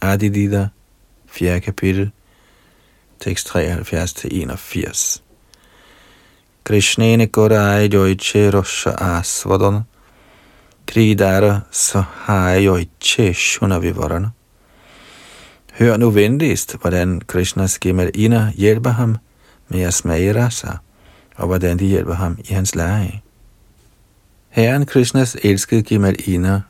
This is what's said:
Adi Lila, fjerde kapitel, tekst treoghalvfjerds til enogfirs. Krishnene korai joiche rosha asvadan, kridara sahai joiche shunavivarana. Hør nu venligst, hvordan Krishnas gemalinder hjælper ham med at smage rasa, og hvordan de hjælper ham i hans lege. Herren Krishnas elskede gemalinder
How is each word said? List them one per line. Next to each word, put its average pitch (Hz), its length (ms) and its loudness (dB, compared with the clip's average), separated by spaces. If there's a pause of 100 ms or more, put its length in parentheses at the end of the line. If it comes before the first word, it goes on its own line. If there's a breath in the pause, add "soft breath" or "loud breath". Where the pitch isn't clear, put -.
Adi 101 280 0
Lila, 101 400 0 (580)
fjerde 87 340 -2
kapitel, 95 500 -2 (1080 soft breath)
tekst - 260 -6
treoghalvfjerds 85 680 -4
til - 300 -8
enogfirs. - 800 -8 (1400 soft breath)
Krishnene 113 640 2
korai 104 600 2
joiche 98 640 2
rosha - 480 -2
asvadan, 95 840 -2 (1040 soft breath)
kridara 101 760 4 (100)
sahai 95 920 0
joiche 92 720 0
shunavivarana. 87 920 -2 (1400 loud breath)
Hør 117 240 2
nu 117 140 4
venligst, 110 680 2
hvordan 90 460 0
Krishnas 90 520 -2
gemalinder 104 760 2
hjælper 107 360 2
ham 113 260 0 (520 soft breath)
med 92 120 -4
at 87 140 -2
smage 92 500 0
rasa, - 260 -6 (680 soft breath)
og 87 100 -6
hvordan 90 320 0
de 98 80 0
hjælper 87 280 0
ham 87 300 -4
i - 80 -8
hans 95 220 -2
lege. 95 480 -4 (1300)
Herren 131 380 2
Krishnas 127 560 2
elskede 101 400 2
gemalinder 95 880 0